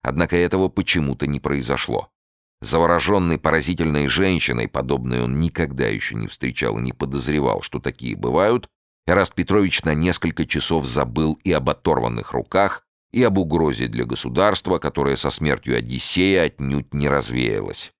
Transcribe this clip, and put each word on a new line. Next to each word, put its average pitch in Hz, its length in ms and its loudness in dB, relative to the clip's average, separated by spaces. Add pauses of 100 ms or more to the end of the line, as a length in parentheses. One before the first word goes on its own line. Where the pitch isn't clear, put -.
Однако 80 340 0
этого 90 320 2
почему-то 71 580 0
не 71 120 -2
произошло. 65 760 -2 (500)
Заворожённый 85 760 2
поразительной 78 680 0
женщиной, 71 640 0
подобной 64 560 -2
он 65 160 0
никогда 69 480 -2
ещё 53 280 -6
не 55 120 -6
встречал 60 500 -4
и 58 40 -4
не 62 100 -4
подозревал, 67 680 -2
что - 200 -8
такие 60 360 -6
бывают, 90 520 0 (360)
Эраст 90 300 2
Петрович 95 480 2
на 78 120 0
несколько 82 520 0
часов 76 400 -2
забыл 67 560 0
и 90 80 -2
об 71 180 2
оторванных 58 640 -2
руках, - 540 0 (240)
и 123 140 2
об 98 140 4
угрозе 76 500 2
для 58 160 -2
государства, 80 760 0
которая 69 380 0
со 69 140 -2
смертью 65 460 0
Одиссея 82 680 0
отнюдь 69 500 -4
не 71 140 0
развеялась. 58 920 -2